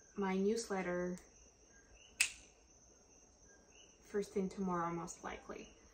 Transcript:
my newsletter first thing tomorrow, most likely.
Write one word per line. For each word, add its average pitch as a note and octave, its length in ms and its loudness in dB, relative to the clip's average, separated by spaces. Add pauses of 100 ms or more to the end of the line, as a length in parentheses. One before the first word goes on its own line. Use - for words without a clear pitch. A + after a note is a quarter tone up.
(160)
my F#3+ 220 4
newsletter F#3 800 2 (3000)
first G3+ 180 0
thing F#3+ 180 0
tomorrow, F3 460 0
most E3+ 300 -6
likely. - 460 -10 (240)